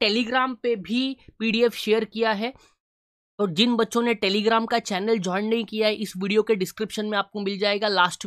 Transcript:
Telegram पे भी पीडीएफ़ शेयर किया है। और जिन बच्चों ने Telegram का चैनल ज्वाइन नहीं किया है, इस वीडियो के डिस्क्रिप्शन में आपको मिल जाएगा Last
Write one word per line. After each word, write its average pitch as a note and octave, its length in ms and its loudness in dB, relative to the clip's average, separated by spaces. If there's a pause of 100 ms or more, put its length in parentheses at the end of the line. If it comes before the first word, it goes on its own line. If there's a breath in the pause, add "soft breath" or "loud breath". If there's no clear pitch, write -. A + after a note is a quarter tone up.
Telegram B3 600 0
पे A#3+ 120 0
भी B3 420 -4 (220 soft breath)
पीडीएफ़ A3+ 360 2
शेयर A3 300 0
किया A3 260 0
है। A3 220 -4 (840 soft breath)
और G#3 160 0
जिन A#3+ 200 4
बच्चों A3+ 260 0
ने A#3 120 2 (100)
Telegram G#3+ 480 2
का A#3 80 2
चैनल G#3+ 400 0
ज्वाइन F#3 300 -2
नहीं A3+ 160 0
किया G#3+ 220 0
है, G#3+ 80 2
इस G#3 220 -6
वीडियो G#3 260 2
के A3+ 120 2
डिस्क्रिप्शन G#3+ 500 -4
में G#3+ 120 -2
आपको G3+ 240 -4
मिल G3 180 -4
जाएगा G#3 300 0
Last F3+ 380 2